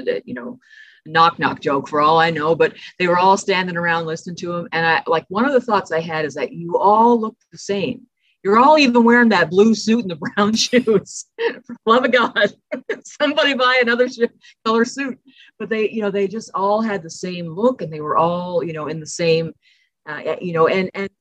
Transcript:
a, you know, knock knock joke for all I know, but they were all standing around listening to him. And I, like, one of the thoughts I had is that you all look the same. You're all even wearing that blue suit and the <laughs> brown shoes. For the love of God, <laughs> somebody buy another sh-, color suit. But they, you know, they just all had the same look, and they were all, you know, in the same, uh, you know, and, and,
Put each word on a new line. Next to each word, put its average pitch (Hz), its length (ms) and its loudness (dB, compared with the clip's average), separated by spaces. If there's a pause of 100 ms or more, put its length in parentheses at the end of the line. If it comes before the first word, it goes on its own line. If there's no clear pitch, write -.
a, - 160 -4
you 123 80 -12
know, 120 240 -12 (480)
knock 165 320 2
knock 135 220 -4
joke 139 280 -2
for 151 140 -2
all 156 180 4
I 165 120 2
know, 160 240 0
but 160 180 2 (240)
they 180 100 0
were 175 120 2
all 190 180 4
standing 180 400 -2
around 170 300 -2
listening 165 300 -8
to 175 160 -8
him. 170 180 -8
And 165 160 -2
I, 160 200 0
like, 160 200 0
one 214 180 -2
of 285 80 0
the 247 80 4
thoughts 208 300 -2
I 160 80 0
had 160 260 -4
is 143 80 -8
that 143 200 -6
you 170 240 -4
all 220 420 4
look 220 160 -6 (160)
the 170 80 -20
same. 196 480 -6 (360)
You're 202 140 2
all 294 200 6
even 240 260 4
wearing 233 260 6
that 175 220 2
blue 208 240 4
suit 226 260 0
and 185 100 -8
the 165 40 -6
<laughs> 175 200 -10
brown 208 200 2
shoes. - 680 0 (120)
For 415 380 -6
the - 100 -20
love 247 200 4
of 247 60 0
God, 233 420 2 (260)
<laughs> - 260 -12
somebody 294 480 0
buy 254 280 2
another 240 280 2
sh-, 240 100 -14 (460)
color 226 200 2
suit. 262 340 -6 (400)
But 208 100 -12
they, 220 200 -2
you 220 120 -6
know, 202 100 -2
they 196 160 -2
just 214 280 -12
all 202 260 0
had 202 220 -4
the 165 60 -16
same 175 380 -10
look, 214 340 -2
and 160 120 -10
they 151 80 -10
were 151 160 -4
all, 175 460 -2
you 165 100 -8
know, 151 140 -10
in 160 120 -8
the 151 60 -12
same, 165 480 -2 (540)
uh, 147 320 -8
you 175 140 -8
know, 160 140 4
and, 185 260 0
and, 196 160 -8 (120)